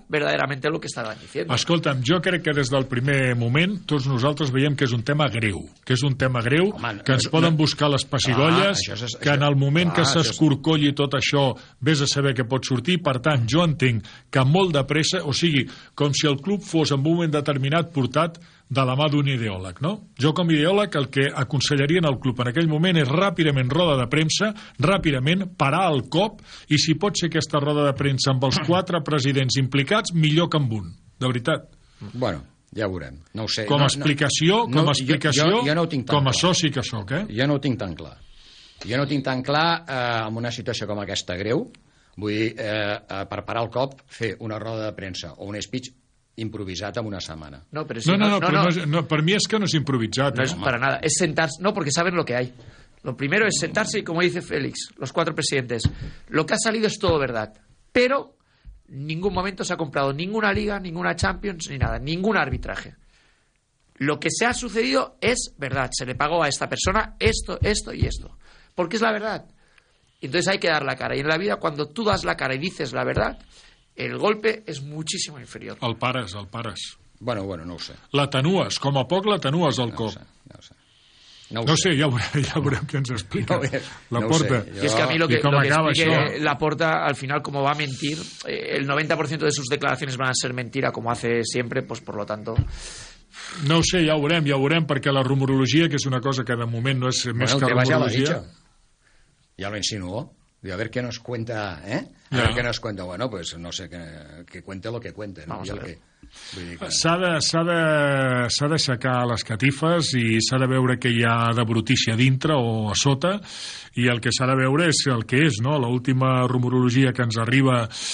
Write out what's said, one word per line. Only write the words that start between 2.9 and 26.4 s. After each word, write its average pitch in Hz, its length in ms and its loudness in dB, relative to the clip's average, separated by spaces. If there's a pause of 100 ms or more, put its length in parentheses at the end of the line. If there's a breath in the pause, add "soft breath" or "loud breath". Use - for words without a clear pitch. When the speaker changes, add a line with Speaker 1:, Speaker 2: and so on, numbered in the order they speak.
Speaker 2:
moment 156 480 0
tots 139 240 0
nosaltres 139 420 0
veiem 139 240 2
que 139 120 0
és 117 100 -2
un 110 80 -4
tema 147 240 2
greu, 107 320 -2 (240)
que - 80 0
és 123 80 2
un 135 160 0
tema 127 240 2
greu, 156 320 2
Speaker 3:
Home, 110 320 -6
Speaker 2:
que 135 80 4
ens 127 160 2
Speaker 3:
no, - 80 -12
Speaker 2:
poden 165 160 6
Speaker 3:
no. 156 80 4
Speaker 2:
buscar 147 320 2
les 131 100 2
pessigolles, 151 800 4
Speaker 3:
Clar, 101 160 -6
això 120 140 -6
és, - 100 -10
Speaker 2:
que 143 80 2
en 143 160 4
el 147 100 4
moment 147 380 4
Speaker 3:
clar, - 20 -4
Speaker 2:
que 160 140 4
Speaker 3:
això 160 160 4
és 110 80 0
Speaker 2:
s'escorcolli 147 640 4
tot 143 160 0
això, 139 380 2 (280 loud breath)
vés 147 220 2
a 143 80 0
saber 139 240 2
què 117 160 -2
pot 131 160 0
sortir. 135 400 0
Per 131 160 2
tant, 143 260 2
jo 147 160 4
entenc 127 400 2 (280 loud breath)
que 131 120 4
molt 170 300 4
de 139 160 2
pressa, 156 340 2
o 147 100 -2
sigui, 143 340 2 (260 loud breath)
com 143 240 2
si - 80 2
el 143 160 2
club 202 240 -2
fos 156 260 0
en 139 140 2
un 160 60 4
moment 170 200 0
determinat 147 640 0
portat 147 460 0 (300 loud breath)
de 135 140 2
la 131 160 0
mà 151 80 4
d'un 147 240 2
ideòleg, 95 480 -4
no? 196 300 -4 (100)
Jo 147 160 4
com 175 140 2
a - 20 2
ideòleg 170 480 2
el 139 80 0
que 139 260 2
aconsellaria 143 680 0
en 165 80 2
el 127 100 0
club 127 240 -2
en 120 60 -2
aquell 160 180 2
moment 165 320 2
és 139 80 4
ràpidament 151 640 2
roda 160 300 4
de 120 100 -2
premsa, 160 380 2 (340 loud breath)
ràpidament 160 600 2 (100)
parar 156 380 2
el 131 80 2 (100)
cop 214 300 0 (260 loud breath)